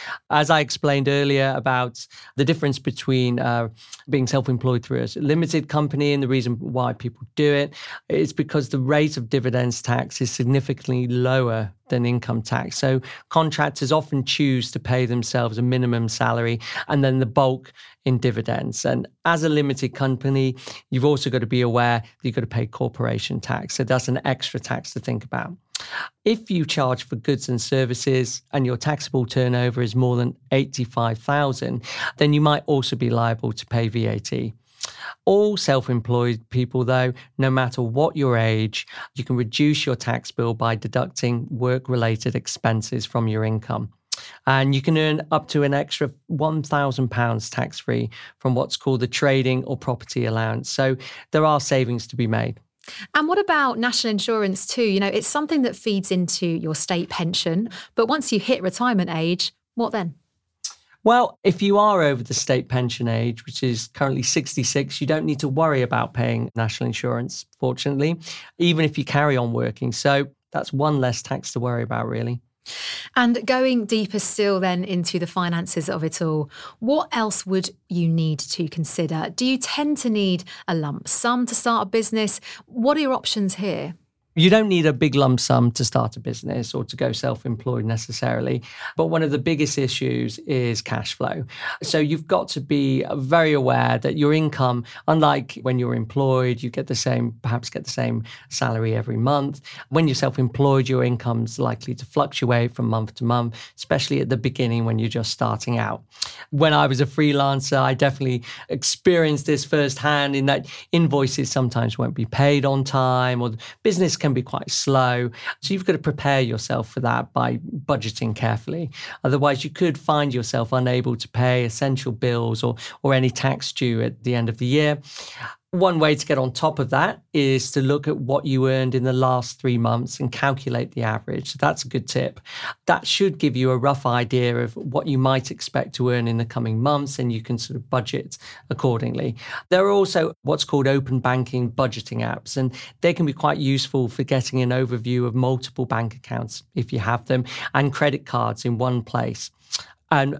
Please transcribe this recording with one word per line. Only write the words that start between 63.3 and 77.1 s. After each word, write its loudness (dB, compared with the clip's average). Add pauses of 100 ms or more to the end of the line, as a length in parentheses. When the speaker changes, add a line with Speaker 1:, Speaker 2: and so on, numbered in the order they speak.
Speaker 1:
which -10
is -2
currently -2
sixty-six, -2
you -2
don't 0
need -2
to 0
worry 2
about 0
paying -2
national -2
insurance, -4 (120)
fortunately, -2 (380)
even 4
if 0
you -2
carry 2
on 0
working. -2
So 2 (260)
that's -4
one 2
less 0
tax -6
to -4
worry -2
about, -4
really. -4 (760)
Speaker 2:
And 2
going 2
deeper 0
still 2
then 0
into -2
the -2
finances -2
of -2
it -4
all, -2 (300)
what 0